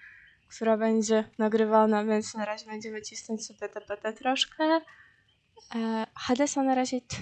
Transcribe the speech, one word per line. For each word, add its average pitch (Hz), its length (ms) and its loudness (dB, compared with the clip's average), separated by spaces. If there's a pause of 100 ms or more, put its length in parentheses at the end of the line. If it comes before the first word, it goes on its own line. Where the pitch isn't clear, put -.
(480)
która 226 300 0
będzie 220 600 2
nagrywana, 220 680 4
więc 214 280 0
na 214 120 -6
razie 214 200 -8
będziemy 214 360 -10
cisnąć 220 440 -10
sobie 208 240 -10
T 208 120 -12
P 208 220 -8
D 220 100 -4
troszkę. 262 500 -2 (1120)
E, 226 400 -2
Hadesa 269 480 0
na 262 120 2
razie, 254 260 -2
t-, - 200 -12